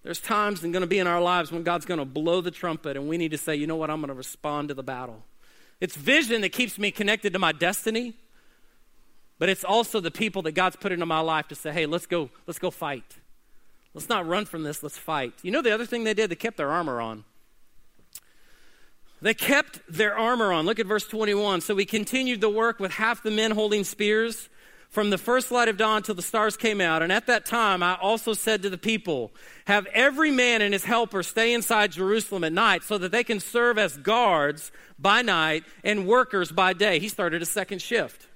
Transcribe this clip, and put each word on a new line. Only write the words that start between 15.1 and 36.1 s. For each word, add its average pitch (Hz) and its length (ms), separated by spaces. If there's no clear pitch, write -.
You 180 100
know 302 100
the 233 100
other 226 140
thing 233 160
they 220 120
did? 208 160
They 165 40
kept 226 220
their 147 160
armor 151 280
on. 110 240
They 214 140
kept - 520
their 208 320
armor 226 340
on. 160 140
Look 220 140
at 202 60
verse 202 200
twenty-one. 208 540
"So 208 160
we 196 80
continued 233 560
the 214 100
work 226 300
with 190 140
half 220 280
the 220 80
men 220 220
holding 208 320
spears 214 640
from 208 180
the 190 80
first 247 340
light 240 180
of 196 100
dawn 220 240
till 208 120
the 175 60
stars 214 340
came 214 240
out. 160 240
And 170 80
at 214 160
that 240 200
time, 208 360
I 180 120
also 208 400
said 214 260
to 196 80
the 185 80
people, 170 560
'Have 202 220
every 277 440
man 247 300
and 202 140
his 190 100
helper 220 380
stay 226 320
inside 214 380
Jerusalem 190 520
at 160 80
night 190 320
so 208 140
that 180 120
they 226 140
can 214 160
serve 240 380
as 165 180
guards 156 760
by 202 240
night 160 420
and 202 240
workers 208 460